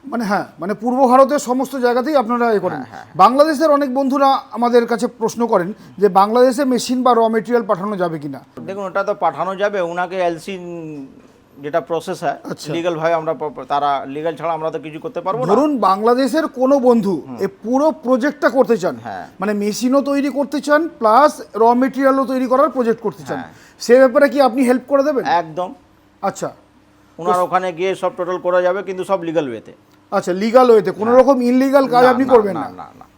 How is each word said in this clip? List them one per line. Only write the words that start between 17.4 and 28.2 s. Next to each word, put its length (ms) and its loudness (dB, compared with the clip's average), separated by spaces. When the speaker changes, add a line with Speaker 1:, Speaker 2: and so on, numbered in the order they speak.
Speaker 1:
পুরো 440 0
প্রজেক্টটা 580 -2
করতে 300 2
চান, 240 -4
Speaker 2:
হ্যাঁ। 240 -12
Speaker 1:
মানে, 120 -2
মেশিনও 500 0
তৈরি 260 -2
করতে 320 -4
চান 280 0
প্লাস 540 2
র 200 4
মেটেরিয়ালও 520 0
তৈরি 200 -2
করার 220 2
প্রজেক্ট 320 -2
করতে 280 -8
চান, 100 -6
Speaker 2:
হ্যাঁ। 140 -14
Speaker 1:
সে 180 4
ব্যাপারে 300 4
কি 120 -2
আপনি 220 2
হেল্প 260 2
করে 140 2
দেবেন? 220 -2
Speaker 2:
একদম। 500 -4
Speaker 1:
আচ্ছা। 320 -6
Speaker 2:
ওনার 160 0
Speaker 1:
তো 80 2
Speaker 2:
ওখানে 300 -2
গিয়ে 220 -2
সব 220 -4
টোটাল 220 -4